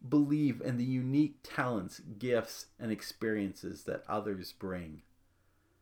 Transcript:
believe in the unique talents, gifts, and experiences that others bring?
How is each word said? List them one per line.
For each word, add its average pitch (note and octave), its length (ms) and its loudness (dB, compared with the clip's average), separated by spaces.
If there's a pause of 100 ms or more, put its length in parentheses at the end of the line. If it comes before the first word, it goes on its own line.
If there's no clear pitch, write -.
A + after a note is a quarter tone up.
believe D3 540 4
in B2 180 0
the B2 60 2
unique C3 580 2
talents, A#2 580 -4 (180)
gifts, A#2 480 0 (120)
and A#2 120 -4
experiences G2+ 920 -2
that - 240 -4
others G2+ 440 -4
bring? F2 500 -8 (800)